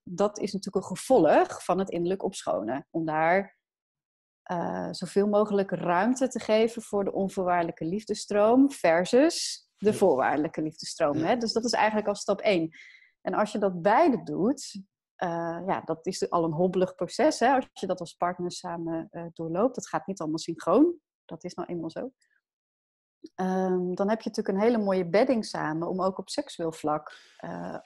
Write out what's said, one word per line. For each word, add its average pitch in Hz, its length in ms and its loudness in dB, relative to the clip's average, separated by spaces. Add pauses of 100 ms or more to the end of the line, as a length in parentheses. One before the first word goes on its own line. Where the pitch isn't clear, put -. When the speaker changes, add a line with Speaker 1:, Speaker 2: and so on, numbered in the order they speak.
Speaker 1:
dat 202 360 -2
is 202 140 -4
natuurlijk 190 320 -4
een - 120 -8
gevolg 247 680 4
van 180 160 0
het 190 100 -2
innerlijk 175 340 -2
opschonen. 135 680 -4
Om 165 160 -4
daar, 165 520 0 (840)
eh, 180 480 -4
zoveel 196 360 -2
mogelijk 202 440 2
ruimte 185 560 0
te 226 120 -6
geven 220 420 2
voor 202 220 -2
de 185 100 -4
onvoorwaardelijke 180 720 -2
liefdestroom 214 880 2
versus 196 1040 2
de 196 140 2
Speaker 2:
Ja. - 40 0
Speaker 1:
voorwaardelijke 151 680 2
liefdestroom, 156 560 -2
Speaker 2:
Ja. 160 80 0
Speaker 1:
hè? 233 120 2
Dus 226 160 -4
dat 226 120 0
is 226 60 0
eigenlijk 214 360 2
al 202 80 -2
stap 196 260 -2
één. 170 280 2 (520)
En 185 120 -6
als 208 180 0
je 226 80 -4
dat 185 220 0
beide 226 420 4
doet, 190 580 -2 (340)
eh, 170 520 -4
ja, 151 180 -2
dat - 200 -6
is 190 240 -4
al 175 140 2
een 165 80 0
hobbelig 180 440 2
proces, 247 440 0
hè? 247 140 4
Als 262 200 0
je - 140 -8
dat 180 120 -2
als 170 140 -12
partner 175 380 -4
samen, 165 600 -8
eh, 170 220 -12
doorloopt. 175 420 0
Dat - 120 -10
gaat 156 200 -6
niet 190 120 -8
allemaal 156 180 -4
synchroon. 208 580 2 (300)
Dat - 180 -16
is 175 100 -12
nou - 160 -8
eenmaal 165 200 -6
zo. 262 220 -8 (1200)
Ehm, 185 580 -2
dan 196 160 0
heb 220 120 -2
je - 80 -6
natuurlijk 214 280 -2
een 202 60 2
hele 226 200 2
mooie 185 260 0
bedding 226 360 4
samen 160 440 -4
om 185 120 -2
ook 190 160 -2
op 196 120 -12
seksueel 170 420 -6
vlak, 156 460 -6 (200)
eh, 175 480 -10